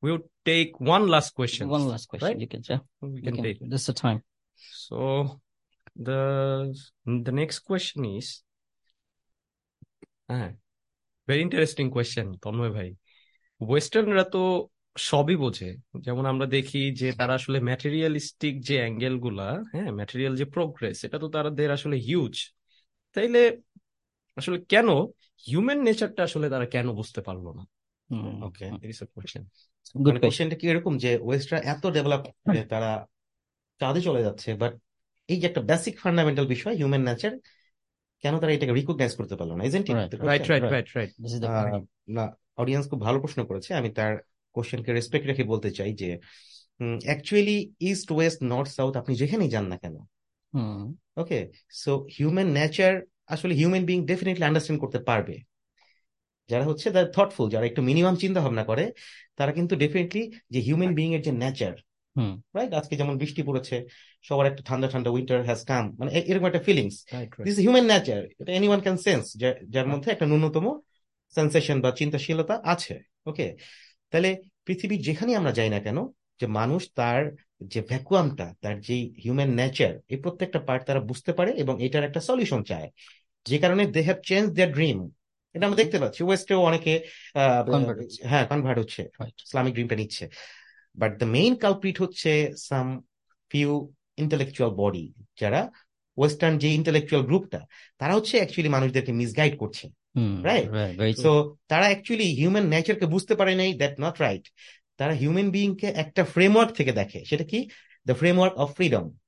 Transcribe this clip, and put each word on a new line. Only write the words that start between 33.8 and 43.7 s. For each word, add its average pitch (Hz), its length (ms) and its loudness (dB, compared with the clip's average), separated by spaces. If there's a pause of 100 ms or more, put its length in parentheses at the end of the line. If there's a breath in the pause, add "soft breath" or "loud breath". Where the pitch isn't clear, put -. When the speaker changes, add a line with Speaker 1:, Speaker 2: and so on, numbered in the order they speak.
Speaker 3:
চলে 143 220 0
যাচ্ছে, 104 300 -4
but 117 240 -2 (500)
এই 180 140 0
যে 175 60 0
একটা 170 140 -2
basic 170 380 0
fundamental 151 480 2
বিষয় 127 280 -2
human 139 260 2
nature, 123 300 -2 (880 soft breath)
কেন 147 180 0
তারা 156 120 2
এটাকে 139 220 2
recognize 135 420 0
করতে 98 200 -6
পারলো 85 200 -6
না? 90 80 -4
Isn't 139 140 0
it 196 120 -2
Speaker 2:
Right, 120 80 2
Speaker 3:
the 98 200 -4
Speaker 2:
right, - 80 -4
Speaker 1:
Right, 143 120 2
Speaker 3:
question? 147 220 2
Speaker 1:
right, 120 140 0
Speaker 2:
right। 120 120 -2
Speaker 1:
right, - 120 -8
right। 113 280 -6
Speaker 2:
This 117 80 -8
is 120 60 -4
the 113 80 -4
Speaker 3:
আহ, 110 240 0
Speaker 2:
point। 101 140 -4 (220)
Speaker 3:
না, 110 300 -6 (200)
audience 135 320 -2
খুব 139 120 -4
ভালো 117 180 2
প্রশ্ন 135 260 -6
করেছে। 95 280 -8